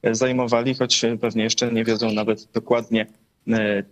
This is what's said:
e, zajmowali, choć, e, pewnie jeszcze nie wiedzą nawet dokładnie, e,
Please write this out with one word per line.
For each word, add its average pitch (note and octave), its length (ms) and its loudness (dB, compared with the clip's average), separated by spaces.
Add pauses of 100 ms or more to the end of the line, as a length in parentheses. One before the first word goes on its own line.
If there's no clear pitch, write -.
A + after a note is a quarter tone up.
e, A2+ 120 2
zajmowali, B2 600 0
choć, B2+ 280 0
e, A#2 140 0
pewnie A2 260 0
jeszcze A#2 280 0
nie A2+ 120 2
wiedzą A2+ 280 0
nawet G#2+ 420 -2
dokładnie, A2+ 540 0 (400)
e, G#2+ 440 0